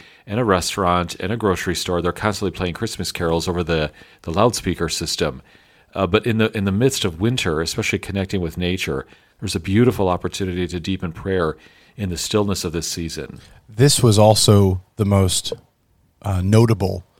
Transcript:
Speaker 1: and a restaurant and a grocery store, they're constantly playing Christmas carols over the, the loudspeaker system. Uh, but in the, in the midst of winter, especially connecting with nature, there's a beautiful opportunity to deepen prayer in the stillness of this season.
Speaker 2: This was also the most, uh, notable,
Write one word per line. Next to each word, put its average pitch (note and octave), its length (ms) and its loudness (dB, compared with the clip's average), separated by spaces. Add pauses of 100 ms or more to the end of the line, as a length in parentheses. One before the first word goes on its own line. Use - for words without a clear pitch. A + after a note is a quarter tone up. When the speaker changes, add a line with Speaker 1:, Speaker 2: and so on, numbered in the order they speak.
(260)
Speaker 1:
and G#2 140 -4
a B2+ 60 0
restaurant F2+ 760 0
and F#2+ 140 -4
a A#2+ 40 -4
grocery F#2+ 380 0
store, F2 260 -2
they're E2+ 120 0
constantly G2+ 420 -4
playing F2+ 180 -4
Christmas - 380 -8
carols E2 360 -2
over F2 160 -2
the, D#2 280 -2 (300)
the F2 100 -8
loudspeaker G2 560 0
system. D#2+ 540 -4 (540)
Uh, F#2+ 120 0
but G#2 180 0
in A2+ 120 0
the, A2 200 0
in G2 80 -2
the G2 60 2
midst A#2 340 2
of E2+ 140 -4
winter, F#2+ 420 0
especially G2 380 -4
connecting F#2+ 420 -4
with E2 160 -6
nature, F2 480 -4 (340)
there's G2 160 -6
a F#2 40 -2
beautiful G2+ 480 2
opportunity F2+ 600 -2
to F2 120 -8
deepen F2 320 -4
prayer F2 460 -2 (400)
in G2 120 -4
the E2+ 80 -6
stillness G2+ 460 0
of F2 80 -4
this E2 180 -4
season. D#2+ 500 -8 (300)
Speaker 2:
This C3+ 320 4
was A2 160 6
also G2+ 640 6 (140)
the G#2 100 0
most, G2 460 2 (680)
uh, F#2+ 200 -2
notable, G2 600 4 (160)